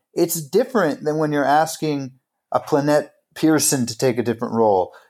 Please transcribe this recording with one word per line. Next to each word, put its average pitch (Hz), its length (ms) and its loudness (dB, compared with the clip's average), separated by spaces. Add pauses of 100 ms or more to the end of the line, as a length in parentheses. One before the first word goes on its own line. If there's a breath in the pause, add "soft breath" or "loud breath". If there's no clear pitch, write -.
(140)
it's 170 260 -2
different 175 640 -2
than 151 140 -2
when 151 140 -2
you're 147 120 0
asking 143 680 -2 (400)
a 123 80 0
Planette 147 540 0 (200)
Pearson 143 540 2
to - 100 -10
take 123 220 0
a 117 40 -2
different 113 300 -4
role. 104 400 2 (160 loud breath)